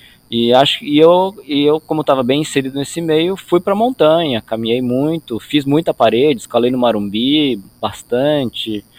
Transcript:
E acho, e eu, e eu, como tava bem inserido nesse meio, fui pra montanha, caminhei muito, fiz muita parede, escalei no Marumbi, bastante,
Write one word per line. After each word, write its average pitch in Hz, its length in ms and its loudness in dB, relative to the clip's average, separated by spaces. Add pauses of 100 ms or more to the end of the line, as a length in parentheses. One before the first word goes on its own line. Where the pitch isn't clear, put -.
(300)
E 117 220 2
acho, 135 320 2
e 147 140 0
eu, 180 360 4 (120)
e 143 160 -2
eu, 151 180 2
como 156 240 -4
tava 135 180 2
bem 135 200 0
inserido 135 360 -4
nesse 139 220 -8
meio, 165 340 0
fui 175 260 -2
pra 196 140 -2
montanha, 160 680 0
caminhei 113 400 -4
muito, 131 580 -4
fiz 147 240 -2
muita 151 300 0
parede, 120 460 2
escalei 120 300 0
no 131 60 -2
Marumbi, 120 800 0 (220)
bastante, 120 1040 -4 (140)